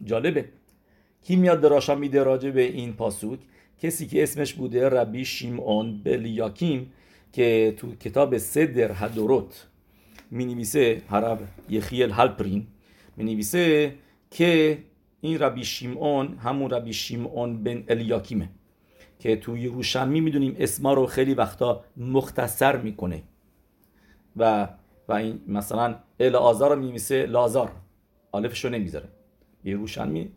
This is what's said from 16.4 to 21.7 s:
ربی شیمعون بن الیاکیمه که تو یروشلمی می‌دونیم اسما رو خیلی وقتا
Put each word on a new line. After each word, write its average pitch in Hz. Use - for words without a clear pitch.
ربی 117
شیمعون 120
بن 120
الیاکیمه 113
که 110
تو 117
یروشلمی 127
می‌دونیم 143
اسما 139
رو 135
خیلی 131
وقتا 120